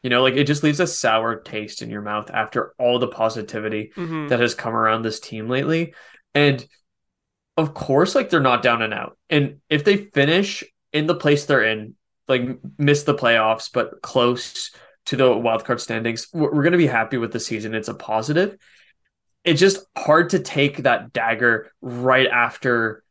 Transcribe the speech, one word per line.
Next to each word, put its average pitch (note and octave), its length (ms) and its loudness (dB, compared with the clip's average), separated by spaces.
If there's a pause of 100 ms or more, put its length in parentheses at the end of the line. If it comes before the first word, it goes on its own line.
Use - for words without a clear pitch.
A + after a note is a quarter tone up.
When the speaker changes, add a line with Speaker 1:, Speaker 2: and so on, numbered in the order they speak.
Speaker 1:
You B2+ 80 -6
know, B2 120 4
like, C3 120 2
it C#3 100 2
just C#3+ 180 0
leaves D3+ 180 0
a F3 60 2
sour A2+ 540 -2
taste G#2+ 400 -12
in A#2 80 -12
your G#2 140 -10
mouth G#2 280 -8
after - 480 -4
all B2 200 0
the A#2+ 100 -2
positivity A2 880 -6
Speaker 2:
Mm-hmm. D#3+ 320 -8
Speaker 1:
that B2 120 0
has A#2+ 140 0
come A2+ 220 -6
around A2+ 240 0
this A2 180 -6
team A2 300 -12
lately. D#3 460 -2 (400)
And C#3+ 280 2 (920)
of D3+ 160 0
course, D3 420 2
like, B3+ 140 2
they're E3 120 2
not B2 220 2
down A#2 200 2
and G#2+ 100 -4
out. - 240 -8 (140)
And D3 300 0 (100)
if D3 140 0
they G3+ 120 4
finish F3 680 0 (300)
in D3+ 140 0
the E3+ 80 2
place D3 320 2
they're B2+ 180 4
in, A2 300 -4 (340)
like, B2+ 140 2
m-, B2+ 160 -6 (180)
miss C#3+ 280 2
the - 100 2
playoffs, A2+ 580 2
but - 300 -4
close - 680 -2 (340)
to C3+ 100 -4
the C3 140 4
wildcard A#2 500 0
standings, A2+ 540 -6
we're, D3+ 180 0
we're D3 120 0
gonna F3 120 4
be E3 100 4
happy A#2+ 300 -2
with A2+ 160 -4
the - 80 -4
season. A2 340 -6
It's A2 140 -6
a - 60 -10
positive. D3 640 -2 (840)
It's D#3+ 180 2
just G3 240 4 (120)
hard E3+ 340 4
to F#3 80 0
take C#3+ 400 0
that B2 340 0
dagger A#2 580 0 (120)
right B2+ 460 2
after A#2 840 -2